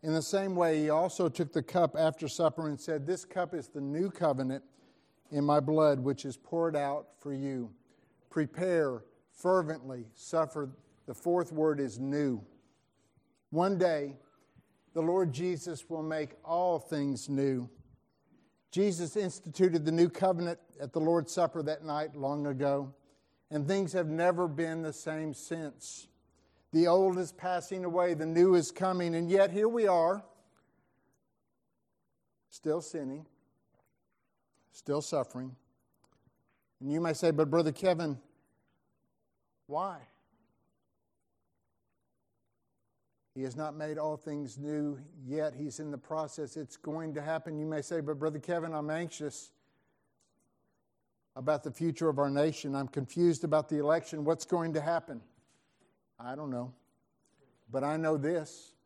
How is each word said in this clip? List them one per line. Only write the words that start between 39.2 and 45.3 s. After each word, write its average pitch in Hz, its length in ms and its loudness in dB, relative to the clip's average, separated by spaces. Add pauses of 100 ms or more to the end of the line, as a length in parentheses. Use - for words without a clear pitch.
why?" 156 400 -4 (3250)
He 131 80 -8
has 127 140 -6
not 151 180 -6
made 151 240 -6
all 156 180 -4
things 147 400 -8
new 147 440 -4 (240)
yet. 156 300 -4